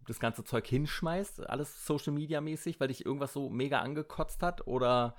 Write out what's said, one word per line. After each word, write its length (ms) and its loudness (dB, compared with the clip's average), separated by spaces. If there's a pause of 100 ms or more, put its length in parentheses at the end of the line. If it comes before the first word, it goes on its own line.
das 140 -6
ganze 240 0
Zeug 240 0
hinschmeißt, 840 0
alles 360 -4
Social-Media-mäßig, 920 0
weil 100 2
dich 160 -4
irgendwas 260 0
so 180 -2
mega 300 2
angekotzt 640 -4
hat? 240 0
Oder 520 4